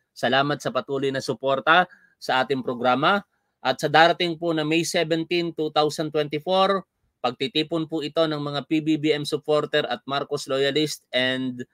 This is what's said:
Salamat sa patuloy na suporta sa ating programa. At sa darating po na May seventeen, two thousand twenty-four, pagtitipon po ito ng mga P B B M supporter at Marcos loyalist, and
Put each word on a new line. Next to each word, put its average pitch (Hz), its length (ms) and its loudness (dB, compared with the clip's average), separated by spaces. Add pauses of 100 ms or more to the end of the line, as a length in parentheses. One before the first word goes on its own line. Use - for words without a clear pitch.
(100)
Salamat 139 480 0
sa 127 160 -6
patuloy 135 400 -2
na 131 80 -4
suporta 135 640 2 (320)
sa 131 240 0
ating 131 160 -2
programa. 127 640 0 (400)
At 131 160 -2
sa - 80 -4
darating 165 480 4
po 170 160 -4
na 160 160 -2
May 160 160 2
seventeen, 165 720 -2
two 156 160 -2
thousand 151 400 0
twenty-four, 185 720 0 (400)
pagtitipon 151 640 -2
po 156 160 -4
ito 156 240 0
ng 151 160 -4
mga 143 240 -6
P 156 160 0
B 156 160 0
B 147 160 2
M 147 80 -2
supporter 147 640 0
at 120 240 -6
Marcos 139 400 -4
loyalist, 139 640 0
and 127 480 -2 (120)